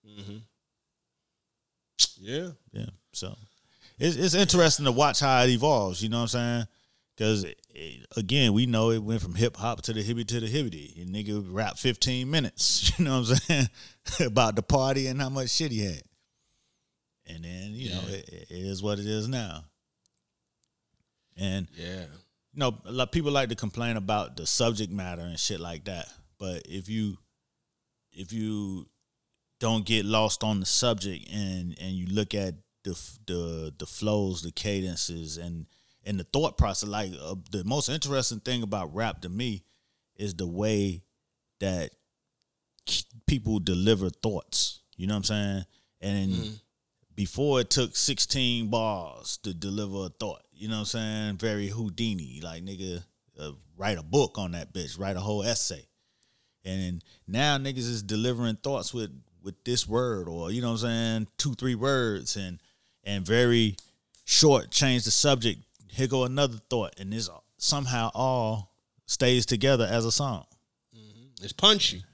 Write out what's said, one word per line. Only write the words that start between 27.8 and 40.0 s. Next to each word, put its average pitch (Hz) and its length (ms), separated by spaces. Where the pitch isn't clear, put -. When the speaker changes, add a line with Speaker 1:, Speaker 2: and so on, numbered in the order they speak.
Speaker 2:
if 90 200
you 104 540
don't 113 260
get 110 200
lost 110 360
on 107 180
the 95 60
subject 98 640
and, 92 500
and 92 120
you 90 140
look 101 280
at 98 200
the 98 80
f-, - 340
the, 82 520
the - 80
flows, 101 560
the 85 80
cadences, 85 840
and 85 300
and 98 140
the 87 60
thought - 340
process. 104 300
Like, 104 320
uh, 80 160
the 95 140
most 127 240
interesting 131 520
thing 123 220
about 95 320
rap 101 280
to 90 60
me 104 360